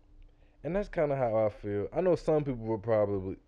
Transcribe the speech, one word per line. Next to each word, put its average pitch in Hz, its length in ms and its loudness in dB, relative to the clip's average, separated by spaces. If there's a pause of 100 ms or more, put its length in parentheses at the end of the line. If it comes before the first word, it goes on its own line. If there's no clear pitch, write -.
(640)
And 165 120 -4
that's 202 120 -2
kinda 147 280 0
how 117 200 0
I 110 140 4
feel. 101 420 -4
I 160 80 0
know 180 160 4
some 151 280 0
people 120 220 -4
would 110 160 -2
probably, 101 540 0 (120)